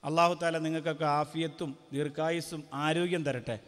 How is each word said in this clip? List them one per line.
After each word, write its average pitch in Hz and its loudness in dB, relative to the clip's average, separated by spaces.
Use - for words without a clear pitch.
അല്ലാഹു 170 4
തആല 165 2
നിങ്ങൾക്കൊക്കെ 160 0
ആഫിയത്തും 151 0
ദീർഘായുസ്സും 156 -2
ആരോഗ്യം 160 2
തരട്ടെ. 120 -2